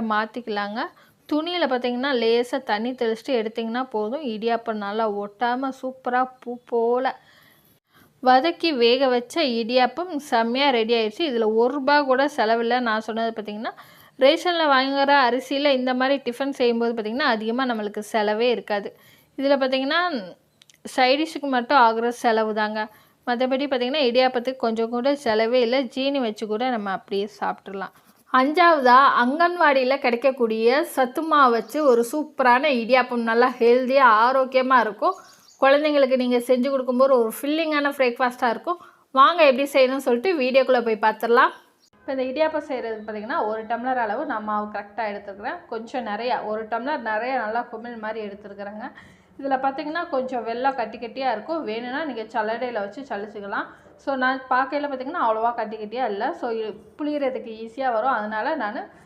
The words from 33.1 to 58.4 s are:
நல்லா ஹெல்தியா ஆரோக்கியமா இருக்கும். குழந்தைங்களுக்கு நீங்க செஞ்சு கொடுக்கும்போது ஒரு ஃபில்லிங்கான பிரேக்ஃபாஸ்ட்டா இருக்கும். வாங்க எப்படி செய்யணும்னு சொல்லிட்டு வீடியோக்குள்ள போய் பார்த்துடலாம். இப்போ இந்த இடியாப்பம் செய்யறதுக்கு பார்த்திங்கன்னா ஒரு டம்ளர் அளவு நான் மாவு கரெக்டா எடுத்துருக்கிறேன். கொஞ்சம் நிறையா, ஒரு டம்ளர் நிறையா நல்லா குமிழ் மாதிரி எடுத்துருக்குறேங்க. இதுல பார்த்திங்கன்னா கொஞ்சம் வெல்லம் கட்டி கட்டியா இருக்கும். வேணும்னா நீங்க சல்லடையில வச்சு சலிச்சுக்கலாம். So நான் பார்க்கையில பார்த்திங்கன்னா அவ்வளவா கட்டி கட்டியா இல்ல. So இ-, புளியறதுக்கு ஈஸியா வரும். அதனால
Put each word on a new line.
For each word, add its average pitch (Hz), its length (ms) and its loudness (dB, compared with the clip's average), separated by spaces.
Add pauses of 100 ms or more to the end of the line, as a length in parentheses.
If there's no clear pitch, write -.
நல்லா 240 200 4 (100)
ஹெல்தியா 254 480 6 (160)
ஆரோக்கியமா 262 600 2
இருக்கும். 285 300 -2 (460)
குழந்தைங்களுக்கு 277 600 4
நீங்க 247 160 2 (100)
செஞ்சு 254 200 2
கொடுக்கும்போது 254 500 2
ஒரு 220 180 0
ஃபில்லிங்கான 294 600 -2
பிரேக்ஃபாஸ்ட்டா 247 500 0
இருக்கும். 226 320 -4 (340)
வாங்க 302 300 6
எப்படி 269 200 4 (100)
செய்யணும்னு 269 320 2
சொல்லிட்டு 247 340 2
வீடியோக்குள்ள 254 480 4
போய் 214 160 -2
பார்த்துடலாம். 233 480 2 (400)
இப்போ - 220 -10
இந்த 262 120 -4
இடியாப்பம் 302 400 -2
செய்யறதுக்கு 226 380 -8
பார்த்திங்கன்னா 220 420 -6
ஒரு 220 220 -4
டம்ளர் 247 340 -2
அளவு 220 220 -4
நான் 220 240 -6
மாவு 214 260 -2
கரெக்டா 208 320 -8
எடுத்துருக்கிறேன். 202 500 -10 (120)
கொஞ்சம் 233 380 -8
நிறையா, 220 280 -4 (140)
ஒரு 214 120 -4 (100)
டம்ளர் 247 360 -4
நிறையா 220 340 -4
நல்லா 220 200 -4 (100)
குமிழ் 233 320 -14
மாதிரி 220 240 -8
எடுத்துருக்குறேங்க. 202 580 -14 (520)
இதுல 269 260 -4
பார்த்திங்கன்னா 302 400 -4 (100)
கொஞ்சம் 254 340 -4
வெல்லம் 262 300 -2
கட்டி 226 220 -8
கட்டியா 247 320 -6
இருக்கும். 277 340 -6
வேணும்னா 247 400 -6
நீங்க 233 180 -8 (120)
சல்லடையில 226 500 -4
வச்சு 202 240 -12
சலிச்சுக்கலாம். 208 580 -8 (300)
So - 180 -10
நான் 262 240 0 (140)
பார்க்கையில 277 340 0
பார்த்திங்கன்னா 277 380 -6
அவ்வளவா 220 340 0
கட்டி 220 180 -6
கட்டியா 220 300 -6
இல்ல. 202 160 -6 (100)
So - 200 -8
இ-, 220 200 -6 (220)
புளியறதுக்கு 262 640 -4
ஈஸியா 233 340 -6
வரும். 240 260 0
அதனால 220 380 -4